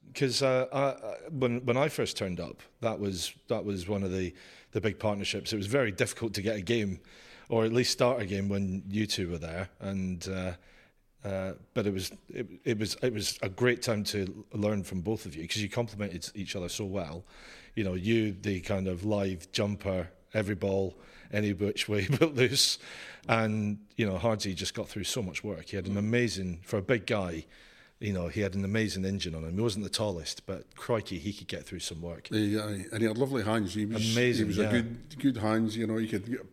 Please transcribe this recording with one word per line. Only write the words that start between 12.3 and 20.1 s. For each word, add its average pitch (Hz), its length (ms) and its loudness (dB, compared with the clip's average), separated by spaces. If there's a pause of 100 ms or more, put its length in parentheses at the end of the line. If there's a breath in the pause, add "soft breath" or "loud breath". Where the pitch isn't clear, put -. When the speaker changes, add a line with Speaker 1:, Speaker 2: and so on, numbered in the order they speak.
Speaker 1:
it, 117 140 -6 (180)
it 110 140 2
was, 104 240 -2
it 127 100 2
was 104 280 -2
a 101 80 -2
great 120 320 2
time 107 240 0
to 98 480 -2
l-, 113 60 -4
learn 104 240 2
from 95 180 -4
both 104 240 -2
of 78 100 -8
you, 80 120 -8
'cause - 100 -2
you 101 120 -2
complemented 101 640 -4
each 98 220 -6
other 87 140 -4
so 104 160 -4
well. 90 380 -4 (520 loud breath)
You 110 80 0
know, 92 100 0
you, 110 380 4 (100)
the 95 200 0
kind 95 260 0
of 90 180 -2
live 98 460 0
jumper, 98 580 0 (240)